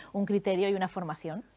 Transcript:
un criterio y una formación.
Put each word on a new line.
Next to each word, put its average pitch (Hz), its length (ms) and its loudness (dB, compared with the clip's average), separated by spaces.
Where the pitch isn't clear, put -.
un 202 120 0
criterio 196 440 2
y 196 60 4
una 185 140 0
formación. 165 560 -8